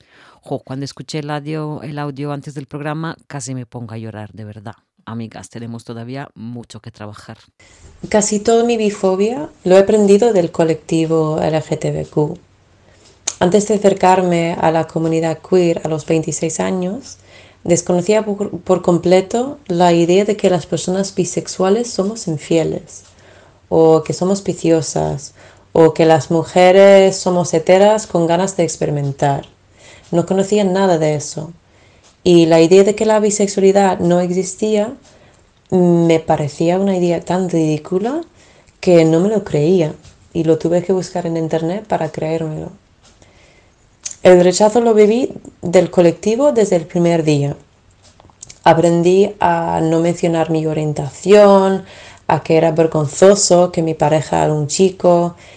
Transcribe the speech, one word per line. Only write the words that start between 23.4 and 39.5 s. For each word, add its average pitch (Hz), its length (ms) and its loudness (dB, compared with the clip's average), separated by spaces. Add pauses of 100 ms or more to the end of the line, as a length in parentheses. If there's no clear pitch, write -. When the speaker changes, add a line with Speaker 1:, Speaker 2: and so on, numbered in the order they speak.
Speaker 2:
o 160 340 4
que 156 120 -8
somos 196 280 -2
viciosas, 156 920 -4 (380)
o 160 200 4
que 160 140 2
las 160 240 2
mujeres 190 840 6
somos 180 360 -2
heteras 202 540 2
con 170 200 -2
ganas 180 300 -2
de 175 60 0
experimentar. 147 840 -4 (640)
No 170 140 0
conocía 196 400 0
nada 190 320 2
de 156 200 0
eso. 156 360 -10 (720)
Y 170 220 6
la 165 160 6
idea 180 200 6
de 208 120 2
que 214 100 -4
la 214 160 2
bisexualidad 196 800 2
no 175 220 2
existía 208 760 -4 (760)
me 170 480 2
parecía 160 600 -2
una 196 180 -2
idea 175 240 -2
tan 180 300 -4
ridícula 180 720 -4 (580)
que 170 240 6
no 160 160 2
me 190 80 0
lo 208 160 -2
creía, 160 480 0 (400)